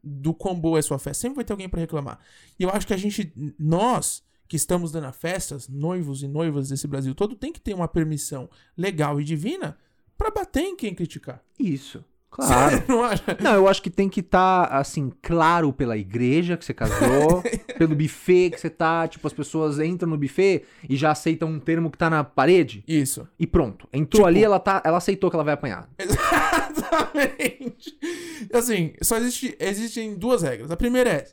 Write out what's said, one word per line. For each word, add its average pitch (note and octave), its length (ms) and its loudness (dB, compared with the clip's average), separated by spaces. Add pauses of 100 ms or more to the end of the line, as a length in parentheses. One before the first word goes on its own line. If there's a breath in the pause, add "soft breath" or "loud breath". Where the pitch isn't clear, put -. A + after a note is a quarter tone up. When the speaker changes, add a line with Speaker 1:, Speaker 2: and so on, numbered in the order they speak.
Speaker 1:
do C#3+ 300 -6
quão F3+ 260 -4
boa E3 200 0
é - 20 4
a - 20 -2
sua C#3+ 160 -4
festa, C#3+ 240 -8
sempre C4 140 -6
vai A#3+ 80 -6
ter A3+ 80 -6
alguém F#3+ 160 -8
pra F3 120 -4
reclamar. D#3 380 -8 (400 soft breath)
E - 40 -2
eu F3+ 80 0
acho G3 160 -2
que G#3+ 80 0
a F#3+ 40 -2
gente, G3+ 340 -4 (260)
nós F3 680 0 (240)
que D#3+ 60 -6
estamos F3 340 -2
dando D#3 140 -8
a B2+ 80 -12
festas, E3 560 -8
noivos C#3+ 540 -4
e C#3 40 -8
noivas C#3+ 440 -2
desse C#3 180 -6
Brasil C3+ 260 -4
todo, G#3 220 -2
tem D4 160 -8
que - 80 -16
ter G#3 140 -8
uma F3 120 -4
permissão D#3 600 -4 (300 soft breath)
legal D3+ 420 -2
e D3 40 -4
divina E3 520 -4 (400)
pra G#4+ 140 -2
bater G4 320 -2
em F#4+ 120 -4
quem G#3+ 200 -6
criticar. - 480 -10 (160)
Speaker 2:
Isso. D#3+ 440 -4 (280)
Claro. B2+ 500 4
Speaker 1:
<laughs> - 0 -
Você - 100 -4
não A#3+ 140 4
acha? G#3+ 200 -2 (180)
Speaker 2:
Não, B3 140 4
eu F#3+ 120 8
acho F#3+ 140 2
que F#3 80 -6
tem G3 180 0
que F#3+ 140 -4
tá, F#3 420 4
assim, C#3 560 -2
claro E3 500 4
pela A#2 280 -2
igreja B2 580 0
que E3+ 80 -12
você - 80 -8
casou, F3+ 680 2 (180)
Speaker 1:
<laughs> - 160 -14
Speaker 2:
pelo D#3+ 180 4
buffet F3+ 580 2
que E3 60 -12
você E3 120 -6
tá, E3 360 0
tipo, - 200 -10
as C#3+ 80 -6
pessoas D3+ 460 -2
entram E3+ 280 -2
no D#3+ 80 -2
buffet D#3 480 2 (240 loud breath)
e C3+ 80 0
já D3+ 140 2
aceitam D#3+ 400 0
um D#3 100 -4
termo E3 300 0
que - 80 -18
tá E3+ 100 2
na D3+ 160 2
parede. C3+ 640 4
Speaker 1:
Isso. D3 400 -2 (100)
Speaker 2:
E D#3+ 80 0
pronto. B2+ 460 0
Entrou D#3 300 4
Speaker 1:
Tipo F#3 60 8
Speaker 2:
ali, F3+ 140 6
ela G#3 160 6
tá, F#3+ 240 2
ela D#3+ 140 4
aceitou F#3+ 320 0
que E3+ 80 -2
ela D#3 80 0
vai D3+ 80 0
apanhar. C3+ 400 -6
Speaker 1:
<laughs> - 60 -20 (800)
Exatamente. C#4+ 1200 -2 (540 loud breath)
Assim, A#3 400 0 (100)
só A3+ 160 2
existe, B3 400 -4
existem G#3+ 560 -6
duas G#3+ 280 0
regras. B2+ 280 -4
A E3+ 60 -4
primeira A#3+ 340 2
é C#3 220 -2